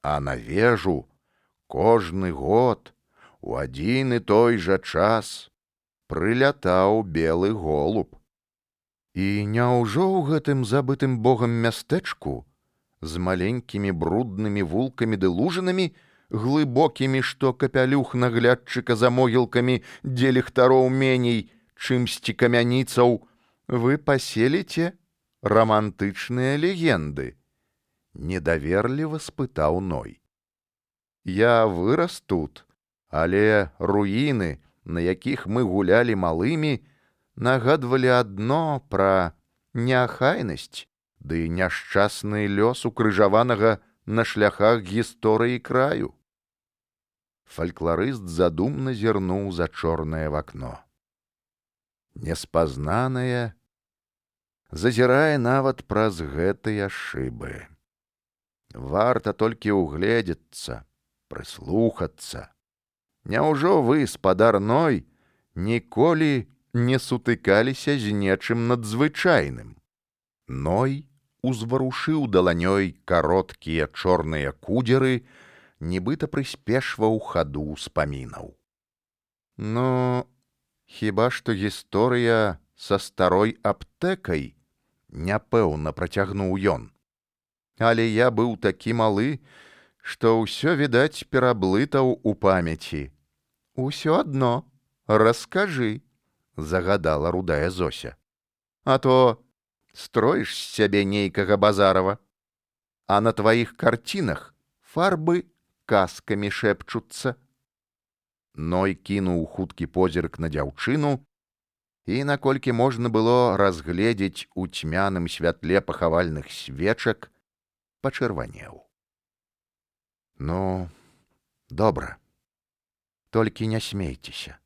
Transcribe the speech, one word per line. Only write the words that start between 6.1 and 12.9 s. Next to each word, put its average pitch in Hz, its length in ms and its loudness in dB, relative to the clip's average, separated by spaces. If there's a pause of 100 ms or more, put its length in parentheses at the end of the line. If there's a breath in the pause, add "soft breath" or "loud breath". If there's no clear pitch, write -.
белы 82 460 0
голуб. 85 640 -2 (960)
І 101 320 -2
няўжо 120 640 0
ў 190 100 0 (100)
гэтым 143 360 0
забытым 131 560 0
богам 117 400 2
мястэчку - 800 -4 (600)